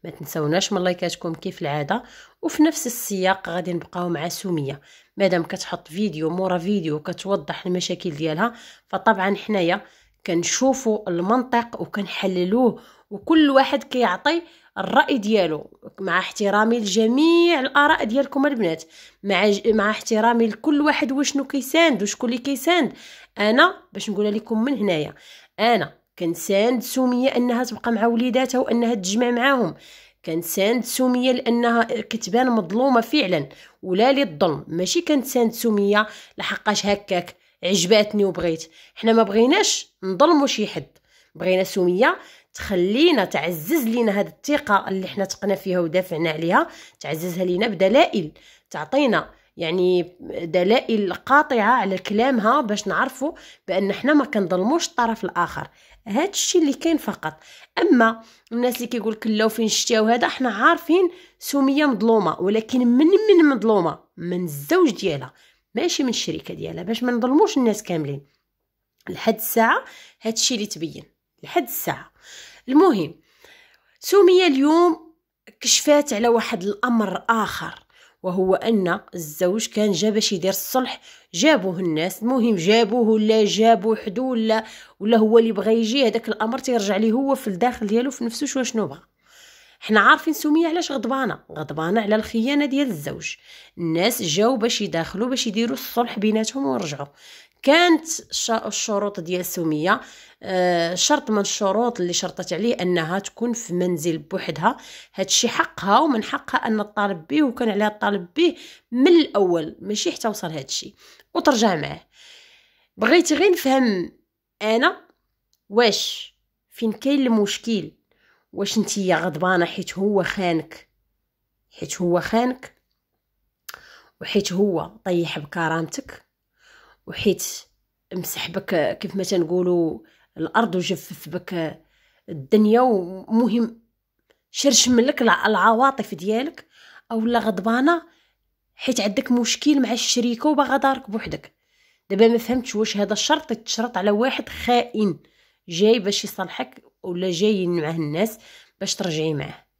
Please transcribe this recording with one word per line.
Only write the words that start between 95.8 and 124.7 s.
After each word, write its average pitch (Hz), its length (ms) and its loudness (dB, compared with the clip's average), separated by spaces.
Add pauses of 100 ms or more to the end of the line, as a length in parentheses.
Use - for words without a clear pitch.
بيناتهم 220 460 -2
ورجعوا. 165 420 -6 (540)
كانت 330 440 4 (140)
الش-، - 320 -6
الشروط 208 680 -4
ديال 180 260 -4
سميه، 165 560 0 (420)
آه، 180 520 0
شرط 285 360 0
من 208 80 2
الشروط 208 600 -2
اللي 175 140 -2
شرطت 180 400 -6
عليه 214 220 0
انها 175 440 -2
تكون 233 340 -6
في 175 200 -8
منزل 175 440 -2
بوحدها. 175 600 -4 (380)
هادشي 190 320 0
حقها 208 520 0
ومن 269 240 2
حقها - 440 -6
ان 220 100 0
تطالب 202 500 -4
به، 302 160 2
وكان 233 260 0
عليها 208 200 0
تطالب 202 460 -4
به 339 200 2 (360)
من 247 160 4
الاول، 185 760 4
ماشي 208 300 -4
حتى - 160 -6
وصل 202 200 -4
هادشي - 480 -10 (380)
وترجع 233 420 2
معاه. 147 260 -8 (960)
بغيت 311 360 4
غير 370 180 4
نفهم 254 600 0 (500)
انا 247 400 2 (680)
واش - 640 0 (360)
فين 220 220 -4
كاين 269 360 0
المشكل، 208 640 0 (640)
واش 202 240 -4
نتيا 190 380 0
غضبانه 170 500 0
حيت - 320 -10
هو 196 260 0
خانك، 165 680 -4 (800)
حيت - 300 -10
هو 175 200 0
خانك، 247 540 -2 (1500)
وحيت 196 320 -2
هو 185 380 0 (140)